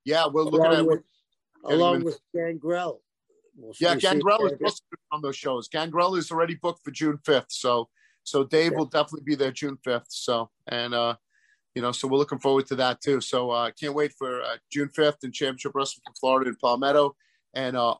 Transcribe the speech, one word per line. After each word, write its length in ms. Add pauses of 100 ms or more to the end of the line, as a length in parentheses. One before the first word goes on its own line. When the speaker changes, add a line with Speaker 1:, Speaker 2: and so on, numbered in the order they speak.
Speaker 1:
Yeah, 220
we're 160
looking 180
Speaker 2:
Along 160
Speaker 1:
at 100
Speaker 2:
with, 160 (600)
Speaker 1:
getting 180
Speaker 2:
along 140
Speaker 1:
him 60
in 40
Speaker 2:
with 160 (140)
Gangrel. 680 (540)
We'll 240
Speaker 1:
Yeah, 140
Speaker 2:
see, 60
see 80
Speaker 1:
Gangrel 360
is 60
Speaker 2:
Gangrel. 200
Speaker 1:
supposed 60 (140)
to 60
be 60 (100)
on 100
those 140
shows. 320
Gangrel 480
is 140
already 260
booked 280
for 60
June 340
fifth. 240
So, 400 (340)
so 220
Dave 280
Speaker 2:
Yeah. 60
Speaker 1:
will 80
definitely 380
be 100
there 160
June 320
fifth. 280
So, 400 (160)
and, 280
uh, 220 (580)
you 80
know, 100
so 160
we're 80
looking 220
forward 300
to 80
that 260
too. 180
So, 300
uh, 200
can't 220
wait 220
for, 260
uh, 160 (160)
June 160
fifth 340
in 80
Championship 440
Wrestling 320
from 80
Florida 340
in 80
Palmetto. 580 (380)
And, 240
uh, 240